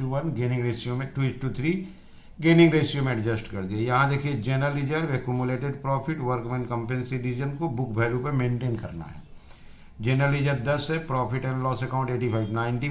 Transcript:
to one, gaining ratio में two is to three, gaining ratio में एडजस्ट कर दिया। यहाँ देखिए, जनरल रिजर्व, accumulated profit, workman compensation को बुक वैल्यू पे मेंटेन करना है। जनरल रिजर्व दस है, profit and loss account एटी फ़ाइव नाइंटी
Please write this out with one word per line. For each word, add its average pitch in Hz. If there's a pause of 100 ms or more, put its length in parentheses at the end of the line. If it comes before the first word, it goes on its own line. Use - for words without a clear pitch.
to 131
one, 143
gaining 123
ratio 120
में 135
two 135
is 127
to 127
three, 156 (640)
gaining 165
ratio 139
में 127
एडजस्ट 110
कर 101
दिया। 101
यहाँ 135
देखिए, 143
जनरल 135
रिजर्व, 143
accumulated 127
profit, 139
workman 123
compensation 127
को 165
बुक 117
वैल्यू 120
पे 147
मेंटेन 123
करना 82
है। - (760)
जनरल 131
रिजर्व 143
दस 143
है, 160 (100)
profit 127
and 131
loss 123
account 127
एटी 123
फ़ाइव 107
नाइंटी 120